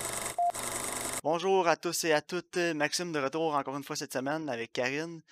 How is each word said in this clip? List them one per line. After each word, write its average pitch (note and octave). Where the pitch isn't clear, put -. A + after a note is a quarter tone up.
Bonjour E3+
à D#3
tous -
et D#3+
à D3+
toutes, -
Maxime E3+
de D3+
retour D3
encore C#3
une C#3
fois D3+
cette C#3+
semaine D3
avec A#2
Karine D#3